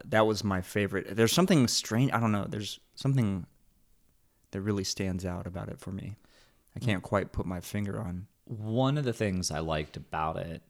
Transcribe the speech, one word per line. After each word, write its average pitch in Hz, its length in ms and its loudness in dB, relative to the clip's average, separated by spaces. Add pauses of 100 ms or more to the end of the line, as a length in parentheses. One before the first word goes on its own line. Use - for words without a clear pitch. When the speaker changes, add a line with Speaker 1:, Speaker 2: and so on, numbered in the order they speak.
Speaker 1:
that 110 200 4
was 107 180 2
my 95 180 2
favorite. 98 540 -2
There's 113 160 6
something 170 360 6
strange. 120 440 0
I 113 80 2
don't 117 120 4
know. 101 180 0
There's 104 300 -6 (160)
something 107 500 2 (1040)
that 101 100 -4
really 101 220 0
stands 92 420 -2
out 90 200 -6
about 90 240 -8
it - 100 -12
for - 120 -12
me. 98 240 -8 (600)
I - 40 -10
Speaker 2:
Mm. 123 60 -8
Speaker 1:
can't 98 180 0
quite 98 280 0
put - 140 -4
my 90 140 -4
finger 104 420 -4
on. 90 260 -8 (180)
Speaker 2:
One 120 520 0
of 147 60 0
the 120 100 0
things 92 380 0
I 76 80 -2
liked 80 360 -2
about 80 420 -4
it, 85 320 -8